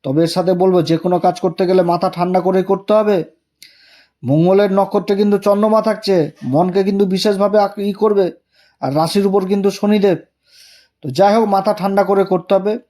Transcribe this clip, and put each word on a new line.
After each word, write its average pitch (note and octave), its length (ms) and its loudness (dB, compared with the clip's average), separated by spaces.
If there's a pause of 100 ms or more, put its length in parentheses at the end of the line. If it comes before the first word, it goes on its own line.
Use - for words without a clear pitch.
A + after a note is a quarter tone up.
তবে C#3 200 0
এর E3 60 0
সাথে F3+ 240 -2
বলবো, F3+ 300 2
যে D#3+ 140 0
কোনো F3+ 220 -2
কাজ F3+ 220 0
করতে F#3 260 -2
গেলে F#3+ 160 2
মাথা F3 280 0
ঠান্ডা F3+ 300 -2
করে F#3 220 0
করতে G3 320 -2
হবে। G#3 300 0 (1000)
মঙ্গলের F#3 480 2
নক্ষত্রে G3 440 0
কিন্তু G3+ 220 0
চন্দ্রমা G#3 440 2
থাকছে, F#3+ 480 -2 (140)
মনকে F#3 400 0
কিন্তু G3 220 0
বিশেষভাবে G3+ 520 0
আক-, G3+ 220 -2
ই G3+ 120 -4
করবে। G3 380 0 (500)
আর C3+ 160 -4
রাশির E3 300 0
উপর F#3+ 200 0
কিন্তু G3 240 0
শনিদেব। G3 480 0 (840)
তো D3 80 -8
যাই G3 240 2
হোক, A3 140 2
মাথা G3 240 0
ঠান্ডা G3 320 0
করে G3 200 2
করতে F#3 300 -2
হবে G3+ 240 -2 (120)